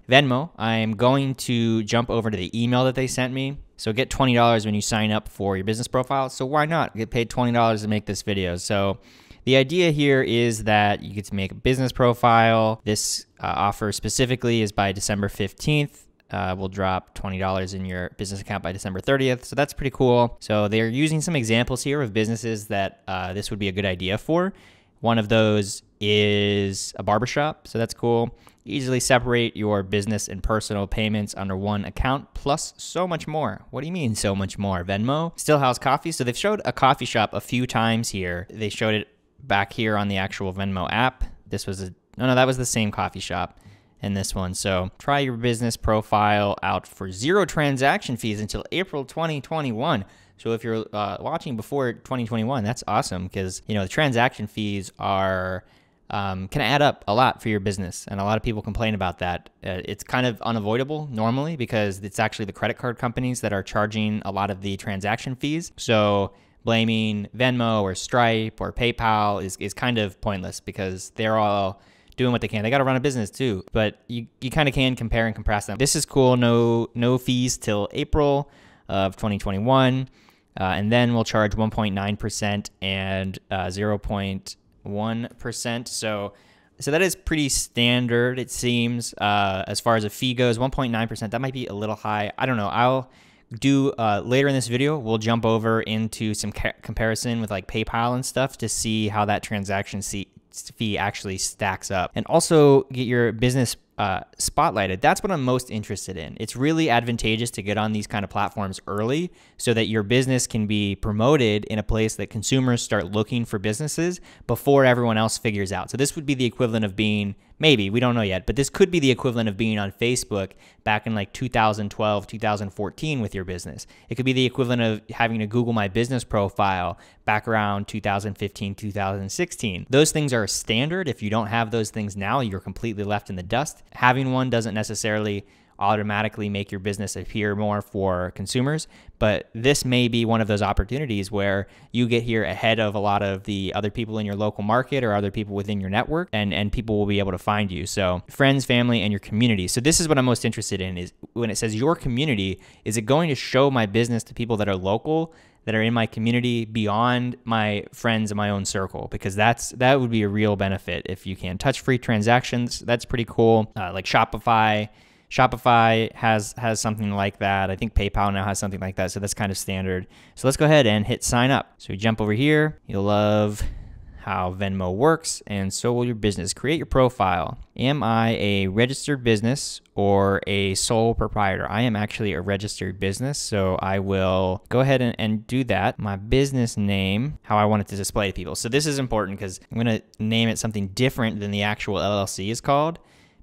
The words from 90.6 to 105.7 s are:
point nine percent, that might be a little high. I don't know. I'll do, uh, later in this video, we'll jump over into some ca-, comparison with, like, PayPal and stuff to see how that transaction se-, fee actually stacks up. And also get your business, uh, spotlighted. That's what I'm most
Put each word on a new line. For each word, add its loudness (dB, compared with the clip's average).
point -2
nine 0
percent, -6
that -2
might -4
be -6
a -8
little -4
high. -2
I -2
don't 0
know. -2
I'll 2
do, 4
uh, 2
later 4
in 2
this -2
video, 0
we'll 0
jump 2
over 2
into -2
some -6
ca-, -4
comparison -2
with, -4
like, -6
PayPal -2
and -4
stuff -2
to -4
see -2
how 0
that 0
transaction -4
se-, -8
fee -2
actually -4
stacks -4
up. -2
And -4
also 6
get -4
your 2
business, 0
uh, -2
spotlighted. 0
That's 4
what -2
I'm -2
most 0